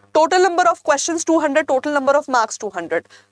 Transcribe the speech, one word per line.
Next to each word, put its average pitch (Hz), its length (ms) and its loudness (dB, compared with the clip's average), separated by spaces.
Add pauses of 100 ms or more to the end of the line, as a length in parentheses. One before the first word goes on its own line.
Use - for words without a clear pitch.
(160)
Total 359 300 4
number 349 200 0
of 349 120 2
questions 320 520 -2
two 320 120 4
hundred, 302 280 -2
total 294 260 -2
number 277 260 2
of 269 120 -6
marks 226 240 -2
two 190 180 -10
hundred। 165 240 -4 (320)